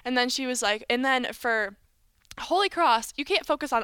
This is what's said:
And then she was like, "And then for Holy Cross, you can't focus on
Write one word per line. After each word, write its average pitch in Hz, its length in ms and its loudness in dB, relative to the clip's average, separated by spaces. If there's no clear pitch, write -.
And 254 100 -2
then 247 140 2
she 262 160 -4
was 254 160 -2
like, 214 260 0
"And 240 160 0
then 254 300 0
for 214 440 -2
Holy 381 300 2
Cross, 240 480 2
you 285 80 -6
can't 381 200 0
focus 294 280 -2
on 226 100 2